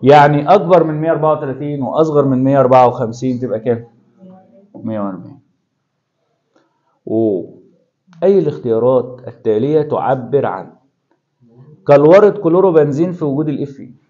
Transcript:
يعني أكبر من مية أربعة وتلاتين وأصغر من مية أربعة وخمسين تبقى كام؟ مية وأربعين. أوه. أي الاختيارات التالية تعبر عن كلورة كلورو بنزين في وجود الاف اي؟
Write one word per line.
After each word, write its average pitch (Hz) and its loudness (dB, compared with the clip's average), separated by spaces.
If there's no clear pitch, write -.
يعني 147 4
أكبر 175 4
من 156 -6
مية 160 -2
أربعة 156 0
وتلاتين 143 -8
وأصغر 147 0
من 131 -2
مية 139 2
أربعة 127 4
وخمسين 120 -6
تبقى 113 -6
كام؟ 113 -4
مية 110 -10
وأربعين. 98 -12
أوه. 107 -4
أي 190 2
الاختيارات 123 -2
التالية 120 -2
تعبر 123 -4
عن 92 -8
كلورة 156 6
كلورو 180 0
بنزين 156 0
في 170 -10
وجود 147 -4
الاف 139 -8
اي؟ - -20